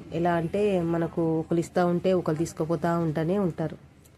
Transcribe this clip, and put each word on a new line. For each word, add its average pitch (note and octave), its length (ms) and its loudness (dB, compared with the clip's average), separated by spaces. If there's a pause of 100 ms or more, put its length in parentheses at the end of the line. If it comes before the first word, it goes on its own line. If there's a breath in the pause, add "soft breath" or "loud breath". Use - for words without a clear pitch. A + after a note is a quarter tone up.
(180)
ఎలా F3 220 2
అంటే, F#3+ 420 0 (120)
మనకు E3+ 280 0 (160)
ఒకరు D#3+ 260 0
ఇస్తూ F3+ 220 0
ఉంటే F3 340 2
ఒకరు D#3 220 -2
తీసుకుపోతూ E3+ 640 -2
ఉంటూనే D#3+ 400 0
ఉంటారు. E3 320 -4 (400)